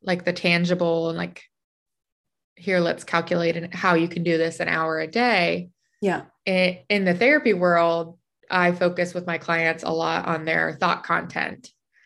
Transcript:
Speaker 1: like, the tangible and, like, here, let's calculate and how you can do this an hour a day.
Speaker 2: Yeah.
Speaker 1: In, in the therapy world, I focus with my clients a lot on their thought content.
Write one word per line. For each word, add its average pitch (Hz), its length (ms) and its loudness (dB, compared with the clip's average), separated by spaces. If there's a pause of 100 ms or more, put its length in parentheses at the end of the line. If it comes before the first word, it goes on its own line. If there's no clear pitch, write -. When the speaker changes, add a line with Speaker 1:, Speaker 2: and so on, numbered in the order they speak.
Speaker 1:
like, 180 220 -2
the 180 60 0
tangible 175 800 0
and, 165 80 -6
like, 175 240 -8 (1120)
here, 185 240 0
let's 170 240 0
calculate 170 540 0
and 170 160 -10
how 180 220 2
you 165 120 4
can 175 160 -4
do 170 140 2
this 165 220 -2
an 165 80 -2
hour 160 320 -2
a 160 80 -4
day. 180 640 0 (320)
Speaker 2:
Yeah. 185 240 -2 (200)
Speaker 1:
In, 185 320 2 (100)
in 202 160 2
the 180 120 2
therapy 254 380 4
world, 170 640 2 (320)
I 180 220 4
focus 175 420 -2
with 180 100 -8
my 165 140 -6
clients 165 440 -2
a - 80 -2
lot 165 360 -2
on 160 180 -2
their 160 340 -2
thought 180 240 0
content. - 680 -6 (340)